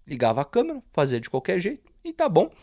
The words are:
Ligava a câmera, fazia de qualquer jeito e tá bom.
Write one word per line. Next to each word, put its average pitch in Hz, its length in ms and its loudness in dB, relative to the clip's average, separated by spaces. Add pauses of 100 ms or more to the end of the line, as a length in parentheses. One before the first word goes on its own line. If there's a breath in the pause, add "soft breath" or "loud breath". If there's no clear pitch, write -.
Ligava 120 360 0
a - 20 0
câmera, 277 480 -2
fazia 135 260 0
de 117 120 -8
qualquer 180 320 -2
jeito 226 280 -8 (140)
e 330 80 -10
tá 320 160 0
bom. 190 220 4 (140 loud breath)